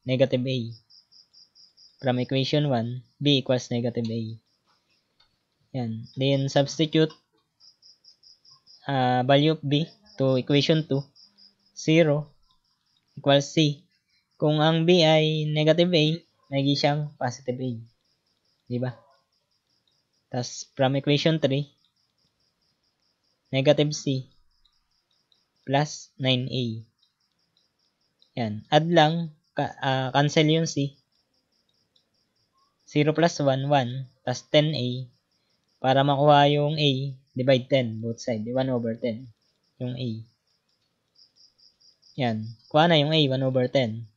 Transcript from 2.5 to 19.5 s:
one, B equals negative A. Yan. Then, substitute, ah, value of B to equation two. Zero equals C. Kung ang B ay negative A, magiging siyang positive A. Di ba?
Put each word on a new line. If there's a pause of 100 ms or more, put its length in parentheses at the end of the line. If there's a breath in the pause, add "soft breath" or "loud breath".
one, (160)
B
equals
negative
A. (1500)
Yan.
Then,
substitute, (1800)
ah,
value
of
B (320)
to
equation
two. (720)
Zero (800)
equals
C. (540)
Kung
ang
B
ay
negative
A, (440)
magiging
siyang (180)
positive
A. (960)
Di
ba? (1400)